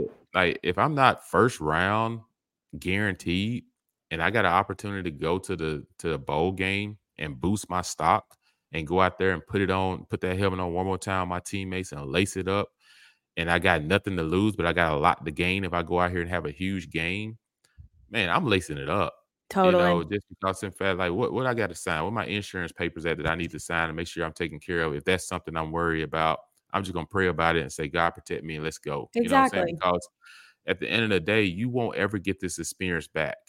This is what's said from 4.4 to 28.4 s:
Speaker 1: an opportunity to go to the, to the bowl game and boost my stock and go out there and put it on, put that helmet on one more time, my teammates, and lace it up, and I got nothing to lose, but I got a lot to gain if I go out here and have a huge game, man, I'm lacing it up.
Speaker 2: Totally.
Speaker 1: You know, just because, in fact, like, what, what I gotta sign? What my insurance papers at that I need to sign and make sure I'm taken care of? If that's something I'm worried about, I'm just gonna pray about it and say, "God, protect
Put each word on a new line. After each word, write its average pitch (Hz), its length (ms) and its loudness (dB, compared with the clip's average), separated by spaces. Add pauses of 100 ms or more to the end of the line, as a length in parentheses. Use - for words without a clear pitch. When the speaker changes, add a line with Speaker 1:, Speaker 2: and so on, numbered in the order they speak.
Speaker 1:
an 87 80 4
opportunity 98 580 0
to 73 60 -10
go 80 220 0
to 95 180 -4
the, 78 300 -4 (120)
to 85 120 -4
the 76 80 -2
bowl 76 340 0
game 98 460 -4 (200)
and 71 220 -8
boost 101 300 0
my 90 120 0
stock 90 540 0 (360)
and 78 140 -4
go 87 140 2
out 92 180 2
there 95 140 2
and 82 140 -4
put 101 140 0
it 95 100 2
on, 95 360 0
put - 140 -6
that 92 180 -2
helmet 95 220 0
on 90 120 -2
one 90 140 -2
more 95 120 0
time, 92 300 -2
my 90 120 -4
teammates, 92 520 -6
and 71 140 -10
lace 87 300 0
it 92 120 -2
up, 98 200 0 (680)
and 85 140 -2
I 87 80 6
got 87 260 4
nothing 95 320 2
to 82 60 0
lose, 92 340 2
but 82 100 0
I 85 60 2
got 82 200 4
a 76 40 2
lot 80 280 2
to 82 60 -4
gain 90 340 0
if 87 80 -4
I 87 100 0
go 87 180 0
out 90 100 2
here 90 100 -2
and 85 100 -4
have 87 160 -4
a 76 40 -4
huge 92 400 -6
game, 95 480 -6 (720)
man, 101 180 0
I'm 135 180 2
lacing 92 320 2
it 69 100 -6
up. 90 260 0 (340)
Speaker 2:
Totally. 185 340 6
Speaker 1:
You 180 60 4
know, 175 160 2
just 101 240 -4
because, 95 340 -4
in 98 100 -4
fact, 95 260 0
like, 90 140 2
what, 104 200 0
what 123 140 -2
I 123 80 0
gotta 101 200 -2
sign? 82 300 -2
What 98 80 -2
my 110 140 -2
insurance 92 460 -6
papers 82 340 -4
at 82 100 2
that 78 100 -4
I 80 80 2
need 85 180 -4
to 76 80 -10
sign 82 280 -2
and 78 80 -6
make 85 100 -6
sure 85 180 -6
I'm 80 80 -4
taken 78 280 -6
care 85 220 -2
of? 78 120 0
If 73 100 -6
that's 92 220 2
something 82 300 -6
I'm 80 160 -4
worried 82 300 0
about, 80 380 0 (320)
I'm 98 120 0
just 92 100 -8
gonna 82 120 -6
pray 95 200 0
about 82 300 2
it 80 60 2
and 64 100 -8
say, 78 160 -4
"God, 85 220 2
protect - 340 -8